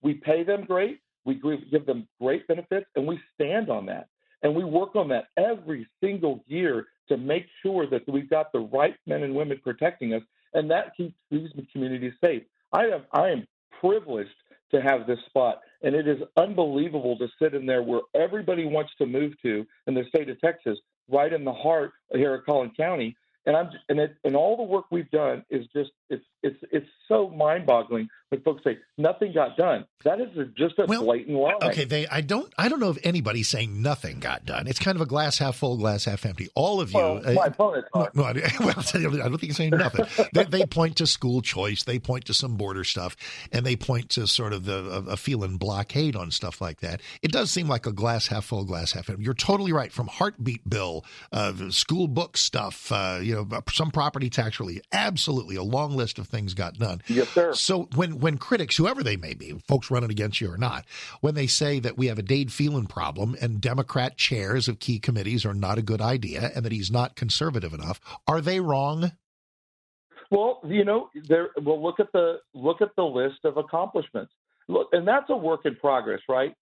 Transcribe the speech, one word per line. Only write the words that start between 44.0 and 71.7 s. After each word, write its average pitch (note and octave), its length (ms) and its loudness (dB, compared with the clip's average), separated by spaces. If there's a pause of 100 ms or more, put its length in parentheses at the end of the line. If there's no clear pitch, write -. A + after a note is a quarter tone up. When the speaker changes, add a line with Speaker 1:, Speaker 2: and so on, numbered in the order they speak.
Speaker 2:
to A2+ 160 0
sort G#2+ 260 0
of F#2+ 120 -6
the, G2 100 -2 (340)
a, F#2 40 -4
a G2+ 40 -4
feeling G2+ 420 -2
blockade G#2+ 580 -2
on F2 140 -8
stuff - 300 -6
like E2+ 200 -8
that. E2+ 200 -6 (220)
It D#3 100 0
does - 180 0
seem E3+ 180 -2
like B2+ 180 -2
a A#2 60 -4
glass A2+ 360 0
half A2 180 -4
full, G2+ 180 -4
glass E2+ 280 -4
half F2 180 -8
empty. G2 140 -6
You're B2+ 100 -2
totally G3 380 2
right. C#3 200 0
From A#2+ 160 -4
heartbeat B2+ 600 -4
bill, F#2 360 -2 (280)
uh, G2+ 200 0 (180)
school E3 380 0
book E3 280 -2
stuff, - 540 -2
uh, F#2+ 320 -2
you A2 120 0
know, G#2 120 -4 (240)
some D#3+ 220 -2
property C#3+ 380 -2
tax A2 280 -2
relief, F#2 220 -8 (120)
absolutely D#3 640 -2
a F#2 60 -4
long C#3 340 -2
list A#2 220 -2
of G2 100 -8
things G2+ 260 -4
got F2+ 240 -6
done. F#2+ 300 -2
Speaker 1:
Yes, B2 200 2
sir. E3+ 240 4
Speaker 2:
So F3+ 420 0
when, D#3 260 0
when D3+ 180 2
critics, - 380 0
whoever A#3+ 260 2
they A2 140 0
may E2+ 180 -8
be, - 180 -12 (160)
folks C#3 220 2
running A#2+ 200 0
against G#2 300 -2
you G2+ 100 -4
or E2+ 60 -10
not, G#2+ 300 -4 (340)
when D3+ 140 0
they C#3+ 120 0
say C#3+ 340 2
that A#2+ 180 -4
we B2+ 80 2
have A2 120 -2
a A2 40 -4
Dade C3 300 2
Phelan C#3+ 340 0
problem F#2+ 540 -4
and A2 200 -2
Democrat B2+ 560 -2
chairs A#2+ 520 0
of A2 100 -2
key A#2 200 -2
committees G#2+ 460 0
are G#2 100 -2
not G2+ 220 0
a A2+ 60 0
good G#2+ 180 0
idea A#2 540 -2
and B2 100 -2
that A2 80 -2
he's G2 180 -2
not B2 260 0
conservative A#2 580 -2
enough, D#2 260 -6 (260)
are D#3 140 4
they F#3 200 0
wrong? D#3 520 0 (1160)
Speaker 1:
Well, A3 340 2
you G3 200 4
know, G#3 260 0 (180)
there. E3 220 4 (120)
Well, D3+ 200 2